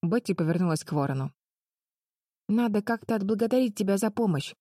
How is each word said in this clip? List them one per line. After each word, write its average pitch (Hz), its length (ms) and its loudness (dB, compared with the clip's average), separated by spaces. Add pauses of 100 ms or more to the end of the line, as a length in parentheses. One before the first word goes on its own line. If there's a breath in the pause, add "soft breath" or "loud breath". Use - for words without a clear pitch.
Бетти 196 320 0
повернулась 165 480 0
к - 100 -8
Ворону. 139 400 -2 (1160)
"Надо 214 340 0
как-то 226 320 -2
отблагодарить 226 640 0
тебя 196 200 2
за 214 140 0
помощь. 202 500 -2